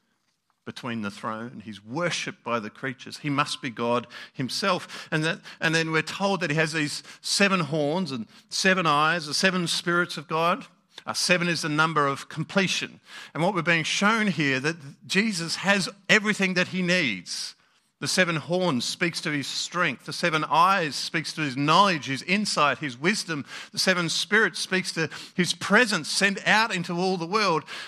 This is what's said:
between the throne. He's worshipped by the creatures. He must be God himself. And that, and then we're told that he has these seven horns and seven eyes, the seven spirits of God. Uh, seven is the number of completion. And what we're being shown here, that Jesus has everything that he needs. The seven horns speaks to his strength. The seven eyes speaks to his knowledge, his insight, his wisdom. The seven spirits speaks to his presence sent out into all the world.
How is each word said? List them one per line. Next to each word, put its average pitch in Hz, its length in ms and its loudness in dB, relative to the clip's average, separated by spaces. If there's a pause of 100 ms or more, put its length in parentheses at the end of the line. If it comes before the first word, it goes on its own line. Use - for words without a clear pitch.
(640)
between 117 380 -8
the 101 80 -4
throne. 113 520 -10
He's 104 160 -14
worshipped 139 640 -6
by 117 160 -2
the 104 120 -8
creatures. - 480 -10
He 151 100 -4
must 143 320 0
be 139 80 -6
God 117 380 -2 (260)
himself. - 800 -4
And 156 120 0
that, 160 180 -2 (180)
and 160 160 2
then 160 160 0
we're 160 100 2
told 190 380 -2
that 170 100 -2
he 147 60 -2
has 160 180 2
these 151 300 -4 (180)
seven 190 380 2
horns 151 520 -2
and 117 160 -6 (220)
seven 185 380 2
eyes, 156 400 2
the 139 80 -4
seven 180 320 2
spirits 175 500 0
of 147 100 -12
God. 165 380 0 (400)
Uh, 110 80 -4
seven 175 340 2
is 165 140 0
the 165 80 -2
number 151 380 2
of 139 220 -4
completion. 165 680 -2 (360)
And 151 80 -2
what 196 100 2
we're 175 80 0
being 165 220 2
shown 214 420 2
here, 143 340 2
that 160 180 -2 (280)
Jesus 180 520 -2
has 190 300 2 (220)
everything 196 460 2
that 180 140 0
he 185 120 -4
needs. 156 720 -2 (460)
The 143 80 -6
seven 170 300 2
horns 160 460 0
speaks - 380 -4
to 165 100 -4
his 143 140 -2
strength. - 600 -2
The 160 60 -10
seven 156 340 0
eyes 165 500 4
speaks - 380 -4
to 160 80 -4
his 139 140 -2
knowledge, 156 520 4
his 135 160 -4
insight, 175 560 2
his 131 180 -6
wisdom. 160 480 -2 (260)
The 185 60 -14
seven 175 320 2
spirits 208 500 0
speaks 185 340 -2
to 160 140 -2 (280)
his 175 180 2
presence 202 560 2
sent 196 380 0
out 214 260 4
into 175 240 -2
all 190 200 2
the 165 100 -4
world. 185 360 2 (240)